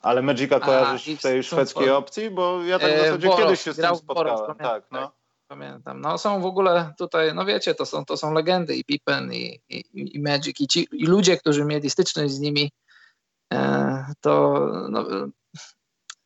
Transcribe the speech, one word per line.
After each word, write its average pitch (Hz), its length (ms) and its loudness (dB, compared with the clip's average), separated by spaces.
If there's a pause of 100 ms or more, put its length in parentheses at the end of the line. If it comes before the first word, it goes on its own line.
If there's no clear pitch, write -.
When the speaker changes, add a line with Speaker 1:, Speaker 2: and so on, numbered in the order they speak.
Speaker 1:
Ale 123 200 2
Magica 139 340 2
Speaker 2:
A, 123 40 4
Speaker 1:
kojarzysz 131 480 2
Speaker 2:
i 151 100 -6
Speaker 1:
w - 40 -12
tej 131 220 2
Speaker 2:
w - 20 -4
Speaker 1:
szwedzkiej 139 380 0
Speaker 2:
Sumsol. 135 140 6
Speaker 1:
opcji? 208 320 -4
Bo 180 340 -2
ja 180 160 0
tak 151 120 2
w - 20 4
Speaker 2:
E, 156 120 4
Speaker 1:
zasadzie 170 220 2
Speaker 2:
Boros. 180 160 6
Speaker 1:
kiedyś - 180 4
się 156 120 -6
z - 20 -8
tym 160 80 0
Speaker 2:
Grał 175 120 2
w 160 80 -12
Boros, 135 360 0
Speaker 1:
spotkałem. 107 180 -6
Speaker 2:
pamiętam, 120 240 -4
Speaker 1:
Tak, - 100 -20
no. 131 160 -8
Speaker 2:
tak, - 40 -18 (360)
pamiętam. 135 540 -14
No, 160 160 -4
są 202 240 0
w 180 40 -2
ogóle 175 520 2
tutaj, 160 360 0
no 180 120 -4
wiecie, 196 300 0
to 175 100 -4
są, 151 200 -6
to 151 120 -4
są 156 160 -2
legendy 165 420 0
i - 80 -6
Pippen, 139 500 -4
i, 117 360 -10
i, 139 460 -12
i 147 40 -6
Magic, 143 400 -4
i 139 80 0
ci, - 240 0
i 156 140 -4
ludzie, 180 320 6
którzy 147 280 0
mieli 147 240 -2
styczność 151 440 0
z 135 60 -6
nimi, 147 320 0 (840)
e, 135 520 0 (160)
to, 143 380 4 (300)
no, 107 220 -4
e, 98 180 -4 (960)